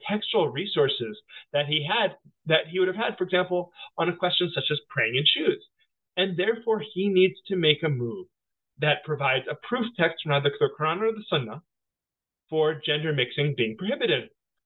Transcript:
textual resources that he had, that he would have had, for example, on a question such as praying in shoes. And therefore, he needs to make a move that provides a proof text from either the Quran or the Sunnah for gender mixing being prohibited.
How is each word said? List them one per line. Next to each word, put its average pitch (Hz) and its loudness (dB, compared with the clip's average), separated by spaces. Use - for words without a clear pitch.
textual 202 0
resources 127 0
that 143 0
he 151 -2
had, 208 0
that 160 2
he 180 -2
would 185 4
have 185 -4
had, 233 -2
for 185 -4
example, 180 0
on 170 2
a 170 -6
question 180 0
such - -2
as 147 0
praying 117 0
in 143 2
shoes. - 2
And 185 0
therefore, 220 0
he 196 0
needs 185 6
to 196 0
make 151 4
a 160 0
move 117 -4
that 147 0
provides 135 -2
a 147 -4
proof 240 -2
text 170 2
from 151 -2
either 143 2
the 143 0
Quran 160 -2
or 220 0
the 220 -10
Sunnah 131 -4
for 156 2
gender 151 0
mixing 143 0
being 110 0
prohibited. 196 0